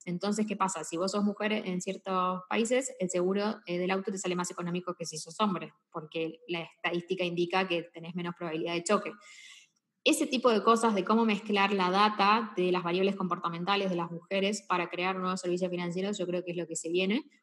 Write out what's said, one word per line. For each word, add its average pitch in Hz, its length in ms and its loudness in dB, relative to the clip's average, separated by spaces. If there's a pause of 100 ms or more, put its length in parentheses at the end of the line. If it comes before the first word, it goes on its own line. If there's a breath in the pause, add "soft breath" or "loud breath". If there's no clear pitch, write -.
Entonces, 202 420 0
¿qué 208 100 -4
pasa? 185 280 0
Si 165 120 -6
vos 185 160 0
sos 208 120 0
mujer 208 280 0
en 190 280 -2
ciertos 185 680 -2
países, 247 500 0
el 185 100 0
seguro, 196 580 0
eh, 175 120 -4
del 180 120 0
auto 196 220 -2
te 190 60 -6
sale 180 180 -2
más 180 140 -2
económico 175 440 -4
que 170 120 -8
si 156 100 -10
sos 160 240 -8
hombre, 170 320 0 (180)
porque 160 580 -6
la 170 120 -2
estadística 175 640 -4
indica 175 420 0
que 170 180 -2
tenés 165 300 -14
menos 175 220 -4
probabilidad 170 380 -4
de 170 100 -4
choque. 190 280 0 (920 loud breath)
Ese 302 200 4
tipo 254 240 2
de 208 120 4
cosas, 226 320 4
de 190 80 2
cómo 220 220 4
mezclar 202 480 2
la 185 180 2
data 208 680 4
de 185 120 4
las 180 120 2
variables 190 340 2
comportamentales 175 720 0
de 175 80 0
las 170 140 -2
mujeres 196 580 -2
para 175 220 0
crear 180 260 -2
nuevos 185 240 -2
servicios 180 300 0
financieros, 180 480 -4
yo 175 80 -4
creo 180 180 -2
que 185 60 -8
es 170 80 -4
lo 170 80 -4
que 160 100 -8
se - 140 -6
viene. 190 340 0 (180 loud breath)